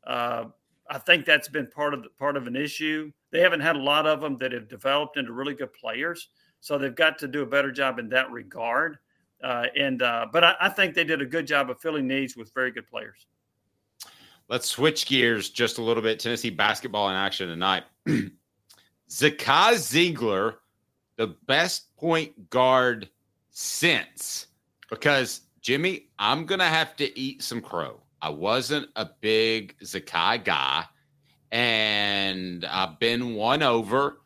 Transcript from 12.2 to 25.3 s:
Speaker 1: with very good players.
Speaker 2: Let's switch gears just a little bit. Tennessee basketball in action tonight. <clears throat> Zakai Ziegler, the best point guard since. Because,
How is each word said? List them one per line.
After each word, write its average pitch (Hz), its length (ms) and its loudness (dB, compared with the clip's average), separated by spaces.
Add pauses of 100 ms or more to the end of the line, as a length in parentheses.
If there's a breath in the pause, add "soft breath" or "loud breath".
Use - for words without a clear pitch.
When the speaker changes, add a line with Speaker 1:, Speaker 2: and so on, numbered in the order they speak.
Speaker 1:
with 113 180 -18
very 127 180 0
good 110 180 -14
players. 110 380 -14 (1200 loud breath)
Speaker 2:
Let's 123 180 -4
switch 156 380 0
gears 117 440 2
just - 280 -2
a 120 40 -6
little 113 220 0
bit. 110 160 0
Tennessee 117 300 -4
basketball 104 600 0
in 95 60 -2
action 95 320 -2
tonight. 90 360 -2 (220)
<clears throat> - 1040 -8
Zakai 151 680 4
Ziegler, 120 840 0 (580)
the 113 120 -2 (180)
best - 520 0
point 160 520 -2
guard 127 600 4 (420)
since. - 960 -2 (420)
Because, 131 520 2 (200)